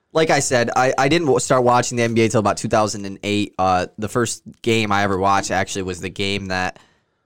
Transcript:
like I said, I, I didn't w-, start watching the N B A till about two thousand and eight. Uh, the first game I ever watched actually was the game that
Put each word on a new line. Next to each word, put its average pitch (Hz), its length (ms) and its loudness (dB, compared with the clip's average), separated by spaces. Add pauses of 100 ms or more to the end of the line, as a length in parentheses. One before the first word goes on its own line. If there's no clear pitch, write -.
(120)
like 160 180 2
I 147 100 2
said, 120 360 0
I, 127 220 2
I 139 100 2
didn't 165 180 2
w-, 127 140 2
start 131 240 2
watching 123 320 2
the 117 80 0
N 117 100 -2
B 113 80 4
A 113 60 4
till 110 120 2
about 98 180 0
two 113 100 -6
thousand 107 380 0
and 98 160 -12
eight. 104 360 -2
Uh, 92 280 2 (120)
the 104 100 -6
first - 340 -2 (200)
game 113 300 0
I 101 100 2
ever 98 160 0
watched 98 320 2
actually 95 320 -2
was 90 180 -8
the 92 100 -8
game 98 360 -4
that 92 320 -4 (480)